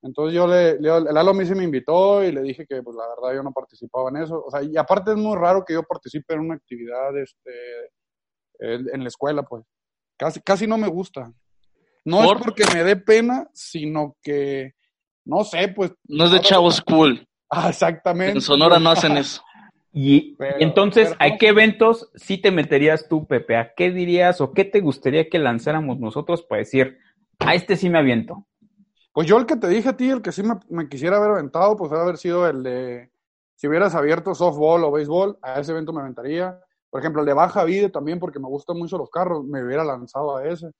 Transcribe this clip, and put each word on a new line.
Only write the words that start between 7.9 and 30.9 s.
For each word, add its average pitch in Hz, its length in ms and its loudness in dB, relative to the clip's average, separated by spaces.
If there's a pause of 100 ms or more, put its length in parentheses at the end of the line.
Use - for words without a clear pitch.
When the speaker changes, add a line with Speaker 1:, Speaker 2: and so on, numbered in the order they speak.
Speaker 1:
en, 120 340 -6
en 135 100 -8
la 127 60 -8
escuela, 143 340 -4
pues. 117 220 -14 (540)
Casi, 151 220 -6
casi 196 260 -2
no 220 120 -2
me 214 100 -2
gusta. 156 440 -10 (720)
No 175 200 2
Speaker 2:
¿Por? 208 140 6
Speaker 1:
es 208 40 -8
porque 220 220 0 (100)
me 170 100 0
dé 196 120 4
pena, 226 560 2
sino 151 720 -8
que, 139 500 -6 (520)
no 170 180 -2
sé, 190 320 -2
pues 190 180 -4 (140)
Speaker 2:
No 151 180 0
es 175 60 6
de 185 60 6
Speaker 1:
ahora 185 120 4
Speaker 2:
chavos 175 320 4
cool. 156 460 4 (240)
Speaker 1:
Ah, 175 200 -2
exactamente. 175 640 -2
Speaker 2:
En 196 60 0
Sonora 156 380 4
no 165 120 4
hacen 156 260 2
eso. - 260 -6 (500)
Speaker 3:
Y, 139 440 4
Speaker 1:
Pero, 139 240 -4
Speaker 3:
y - 20 4
entonces, 196 560 4
Speaker 1:
pero 147 160 4
Speaker 3:
¿a - 20 -8
qué 220 120 6
eventos 220 680 4
sí - 240 -8
te 196 140 4
meterías 156 560 2
tú, 156 180 -2
Pepe? 117 300 0
¿A 117 180 -2
qué 180 160 0
dirías 180 500 2
o 135 120 -2
qué 196 120 2
te 202 160 2
gustaría 156 480 0
que 170 120 0
lanzáramos 139 580 -2
nosotros 143 440 -6
para 104 180 -4
decir, 131 380 0 (420)
"A 160 160 2
este 180 200 -2
sí 185 140 -2
me 170 80 4
aviento"? 120 480 0 (680)
Speaker 1:
Pues 156 140 -2
yo 196 120 6
el 254 80 0
que 302 100 0
te 220 120 -4
dije 214 200 0
a 262 80 -2
ti, 254 140 0
el 254 120 -2
que 175 100 -6
sí 190 120 -8
me, 226 100 0 (140)
me 165 200 -6
quisiera 143 280 -2